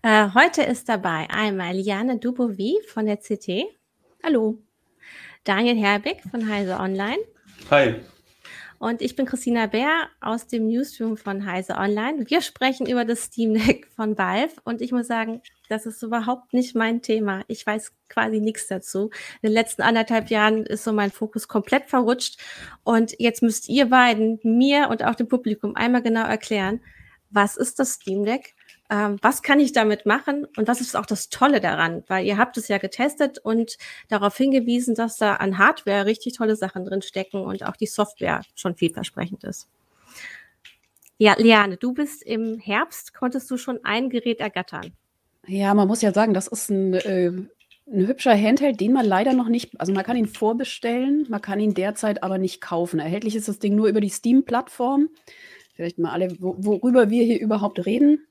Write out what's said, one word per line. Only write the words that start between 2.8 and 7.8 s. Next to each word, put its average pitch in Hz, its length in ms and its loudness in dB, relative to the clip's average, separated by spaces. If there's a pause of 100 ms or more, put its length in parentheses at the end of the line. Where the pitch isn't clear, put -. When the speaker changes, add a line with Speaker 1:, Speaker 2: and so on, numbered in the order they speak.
Speaker 1:
von 214 200 -4
der 208 160 -2
C 208 160 -4
T. 202 280 -4 (560)
Speaker 2:
Hallo. 226 400 0 (840)
Speaker 1:
Daniel 226 320 2
Herbig 208 400 0 (120)
von 226 200 -6
Heise 202 300 -4
Online. 196 400 -4 (520)
Speaker 3:
Hi. 135 240 4 (840)